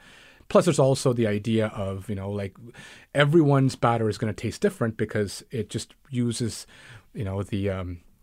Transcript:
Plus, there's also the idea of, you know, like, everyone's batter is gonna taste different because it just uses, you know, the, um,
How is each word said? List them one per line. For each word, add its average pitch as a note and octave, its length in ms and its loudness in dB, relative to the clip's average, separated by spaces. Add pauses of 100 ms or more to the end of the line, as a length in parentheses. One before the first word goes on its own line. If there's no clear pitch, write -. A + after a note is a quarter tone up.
(500)
Plus, G3+ 160 6
there's D3+ 140 2
also C3+ 340 4
the A#2+ 140 2
idea G#2+ 400 0
of, G2 420 -8
you G#2+ 60 -4
know, F#2+ 140 -8
like, G2+ 260 -6 (600)
everyone's C#3+ 600 4
batter A#2 340 2
is G2+ 80 -4
gonna A2 160 -2
taste - 280 -6
different A#2+ 360 -2
because G#2 540 -4
it A2+ 180 -6
just - 260 -10 (140)
uses, A#2+ 580 -4 (460)
you D3 100 -8
know, G2 200 -4
the, G2 260 -4
um, F2+ 300 -8 (240)